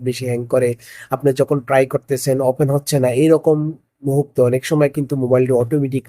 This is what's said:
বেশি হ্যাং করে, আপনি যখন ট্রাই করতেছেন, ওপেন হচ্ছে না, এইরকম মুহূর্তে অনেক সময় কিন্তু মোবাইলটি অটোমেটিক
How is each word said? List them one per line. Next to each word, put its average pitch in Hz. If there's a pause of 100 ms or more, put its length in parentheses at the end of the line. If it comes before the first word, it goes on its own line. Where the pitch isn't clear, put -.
বেশি 123
হ্যাং 120
করে, 123 (400)
আপনি 139
যখন 139
ট্রাই 135
করতেছেন, 131
ওপেন 131
হচ্ছে 143
না, 127
এইরকম 156 (320)
মুহূর্তে 139
অনেক 123
সময় 151
কিন্তু 143
মোবাইলটি 127
অটোমেটিক 127